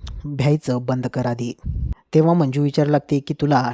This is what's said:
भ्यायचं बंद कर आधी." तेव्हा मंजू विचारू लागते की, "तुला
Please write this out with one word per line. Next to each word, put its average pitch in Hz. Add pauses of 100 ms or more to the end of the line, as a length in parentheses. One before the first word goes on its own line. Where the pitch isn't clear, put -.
(260)
भ्यायचं 139
बंद 127
कर 123
आधी." 120 (600)
तेव्हा 160
मंजू 143
विचारू 143
लागते 147
की, 143
"तुला 135